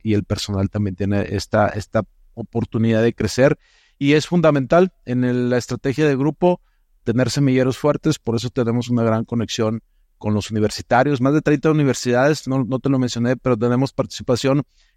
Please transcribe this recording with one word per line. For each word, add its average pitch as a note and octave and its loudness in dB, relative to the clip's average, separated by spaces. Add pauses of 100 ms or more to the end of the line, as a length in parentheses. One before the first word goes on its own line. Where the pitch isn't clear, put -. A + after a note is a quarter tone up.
y A2 0
el G#2 2
personal G2+ -4
también G2+ -2
tiene G2+ -2
esta, G#2 0
esta - -4 (300)
oportunidad A2+ -2
de A#2 2
crecer. B2 0 (400)
Y C#3 2
es D3+ 2
fundamental E3 2 (140)
en B2 0
el, B2 0
la B2 2
estrategia C3 -2
de C#3+ 2
grupo D#3 0 (420)
tener A#2+ 0
semilleros C3 2
fuertes, D3 0
por A2+ -2
eso A#2 -6
tenemos A#2+ -2
una A#2+ 2
gran A2 0
conexión A2+ -4 (360)
con G#2 -2
los G#2 -2
universitarios, A#2+ 0
más C3+ 2
de D#3 2
treinta D3+ 2
universidades, C#3 0
no, C3 -2
no C3 -4
te C#3 -4
lo C#3 2
mencioné, A#2+ -2
pero B2 0
tenemos B2 0
participación C3 -2 (340)